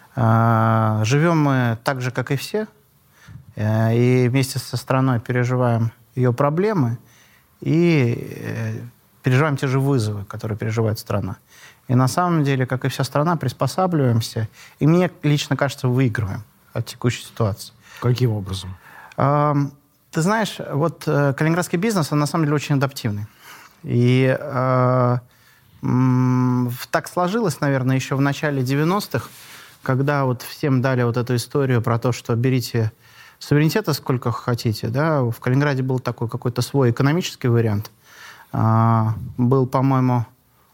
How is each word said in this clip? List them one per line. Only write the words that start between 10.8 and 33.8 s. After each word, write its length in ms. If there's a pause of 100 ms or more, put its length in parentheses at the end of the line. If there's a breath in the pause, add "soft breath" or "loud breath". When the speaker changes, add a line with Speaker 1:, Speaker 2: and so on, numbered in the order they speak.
Speaker 1:
страна. 380 (520 loud breath)
И 60
на 140
самом 360
деле, 220
как 180
и 40
вся 160
страна, 320
приспосабливаемся, 1120 (320 loud breath)
и 60
мне 240 (120)
лично 340
кажется, 320
выигрываем 540 (300)
от 140
текущей 380
ситуации. 480 (280 loud breath)
Speaker 2:
Каким 320
образом? 380 (460 loud breath)
Speaker 1:
Ам, 560 (380)
ты 120
знаешь, 340 (160)
вот, 340
э, 300
калининградский 420
бизнес, 340
он 60
на 80
самом 200
деле 100
очень 200
адаптивный. 500 (560 loud breath)
И, 580
э, 800 (640 soft breath)
м, 840
в-, 220
так 180
сложилось, 520
наверное, 360
ещё 200
в 40
начале 420
девяностых, 640 (540 loud breath)
когда 420
вот 180
всем 380
дали 220
вот 140
эту 200
историю 460
про 160
то, 140
что 240
берите 540 (480 loud breath)
суверенитета 540